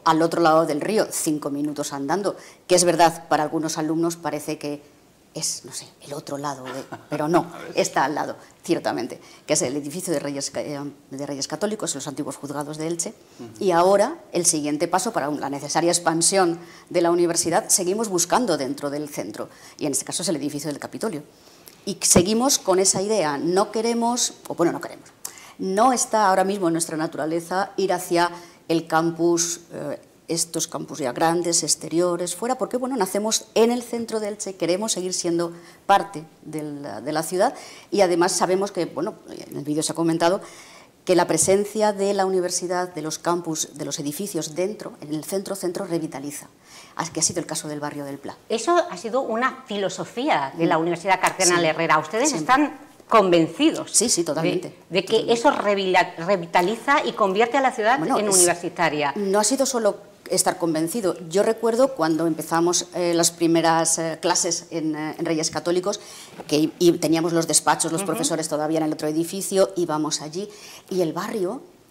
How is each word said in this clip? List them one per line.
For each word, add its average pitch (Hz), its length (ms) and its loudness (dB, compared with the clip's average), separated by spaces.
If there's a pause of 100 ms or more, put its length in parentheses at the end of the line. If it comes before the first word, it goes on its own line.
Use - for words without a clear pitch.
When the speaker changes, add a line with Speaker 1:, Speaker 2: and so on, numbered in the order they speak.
Speaker 1:
al 160 180 6
otro 165 180 2
lado 160 260 6
del 147 140 0
río, 208 300 2
cinco 151 400 -2
minutos 143 420 -4
andando, 156 440 -2 (300)
que 180 80 4
es 175 100 6
verdad, 165 440 4
para 151 140 4
algunos 156 360 -2
alumnos 165 380 0
parece 151 420 -6
que 147 220 -8 (540)
es, - 300 -6
no 131 80 -16
sé, - 160 -12 (140)
el 143 100 -16
otro 143 260 -8
lado, 139 260 -6
de, 127 200 -10 (240)
pero 151 180 -2
no, 165 240 2
Speaker 2:
<laughs> - 40 -16
A - 40 -14
ver. 170 160 -12
Speaker 1:
está 185 300 0
al 160 100 0
lado, 139 220 -4 (260)
ciertamente, 117 560 -2 (280)
que 147 80 0
es 156 80 2
el 135 140 -2
edificio 151 360 -6
de 143 80 -2
Reyes 139 300 -6
Ca-, - 100 -8
eh, 139 180 -8 (320)
de 135 160 -8
Reyes 139 220 -6
Católicos, 156 460 -4
los 135 120 -10
antiguos 151 300 -8
juzgados 147 400 -8
de 156 100 -6
Elche, 170 280 -6 (260)
Speaker 2:
Ujú. 123 240 -8
Speaker 1:
y 190 80 2
ahora 196 460 4 (140)
el 170 140 0
siguiente 151 420 0
paso 190 240 0
para 147 160 -2
un, 147 120 -4
la - 100 -4
necesaria 147 400 0
expansión 170 680 2 (320)
de 175 100 0
la 170 100 4
universidad, 170 580 2
seguimos 202 400 0
buscando 185 500 2
dentro 139 320 -4
del 147 180 -6
centro, 107 400 -10 (300)
y - 80 -4
en 143 60 -2
este - 120 -2
caso 151 180 -6
es 170 60 -2
el 170 80 0
edificio 143 320 -6
del 139 100 -6
Capitolio. 147 440 -6 (640)
Y 185 180 -6
seguimos 220 560 4
con 185 200 2
esa 190 240 2
idea, 180 360 0
no 185 340 2
queremos, 233 640 0 (140)
o 147 60 -8
bueno, 170 160 2
no 139 100 -6
queremos, - 280 -14 (500)
no 202 340 4
está 220 360 2
ahora 190 160 6
mismo 190 240 0
en 165 60 2
nuestra 160 220 -2
naturaleza 165 800 -2
ir 190 160 0
hacia 175 380 0 (380)
el 165 180 0
campus, 165 720 2 (120)
eh, - 260 -8 (300)
estos 160 400 -4
campus 147 320 -10
ya 127 120 0
grandes, 170 520 2
exteriores, 175 720 0
fuera, 247 200 -2
porque 208 220 -4
bueno, 254 180 -4
nacemos 208 580 -2
en 226 180 6
el 240 100 -4
centro 233 380 -6
de 214 80 -6
Elche, 208 260 -8
queremos 185 380 0
seguir 185 200 -4
siendo 170 400 -2 (340)
parte 190 380 2 (180)
del, 151 400 -10 (220)
de 143 80 -4
la 160 120 0
ciudad 196 300 0 (360)
y 196 100 4
además 175 320 4
sabemos 185 400 2
que, 170 140 -2
bueno, 185 280 -6 (140)
en - 300 -12
el 143 60 -8
vídeo 151 180 -2
se 151 100 -2
ha - 40 -12
comentado, 170 440 2 (640)
que 180 120 4
la 175 100 6
presencia 202 640 2
de 196 220 0
la 190 100 2
universidad, 180 720 -2
de 151 80 -6
los 156 160 -6
campus, 170 580 -2
de 151 80 -8
los 143 140 -6
edificios 151 560 -6
dentro, 190 460 -6
en 147 120 -12
el 151 120 -4
centro, 196 300 -4
centro 185 300 -4
revitaliza, 156 600 -6 (500)
as-, 165 140 -6
que 156 100 -8
ha - 20 -4
sido - 180 -2
el 147 60 -6
caso 156 220 -8
del 147 120 -8
barrio 143 240 -8
del 139 140 -10
Pla. - 180 -14 (120)
Speaker 3:
Eso 226 260 0 (160)
ha 180 60 -12
sido 226 240 -2
una 247 460 -2
filosofía 202 880 -2
de 165 100 2
la 170 120 4
Speaker 1:
Mm. 160 40 0
Speaker 3:
Universidad 175 380 0
Cardenal 175 400 2
Speaker 1:
Sí. 170 60 2
Speaker 3:
Herrera. 156 320 4
¿Ustedes 226 320 0
Speaker 1:
Siempre. 170 240 2
Speaker 3:
están 277 240 2 (300)
convencidos 175 840 4
Speaker 1:
Sí, 233 160 2
sí, 170 160 0
totalmente. 175 440 -2 (200)
Speaker 3:
de, 175 120 0
de 185 40 0
que 220 140 2
Speaker 1:
Totalmente. - 160 2
Speaker 3:
eso 254 160 4
revila-, 185 680 2
revitaliza 185 880 0
y 233 80 -2
convierte 220 460 2
a - 20 2
la 262 120 2
ciudad 233 260 2
Speaker 1:
Bueno, 294 200 0
Speaker 3:
en 208 100 0
Speaker 1:
es, 196 60 2
Speaker 3:
universitaria? 170 840 2
Speaker 1:
no 202 240 0
ha 220 40 2
sido 269 220 0
solo 214 440 -2 (200)
estar 180 260 0
convencido. 165 580 0 (140)
Yo 180 140 2
recuerdo 226 520 2
cuando 160 320 2
empezamos, 165 680 0
eh, 175 180 0
las 170 200 2
primeras, 165 640 2
eh, 165 240 -4
clases 170 480 0
en, 156 260 -4
eh, 156 220 -6
en 165 80 -4
Reyes 160 240 0
Católicos, 180 500 -2 (460)
que 147 100 0
i-, 156 220 2
y 170 140 8
teníamos 165 420 2
los 165 120 2
despachos, 156 460 2
los 165 100 0
Speaker 3:
Ujú. 175 100 -2
Speaker 1:
profesores 160 360 -2
todavía 151 300 0
en 156 60 0
el 156 100 0
otro 151 140 -4
edificio, 190 680 0
íbamos 151 460 -2
allí 165 260 -8 (400)
y 185 140 0
el 156 100 0
barrio 196 480 -4 (300)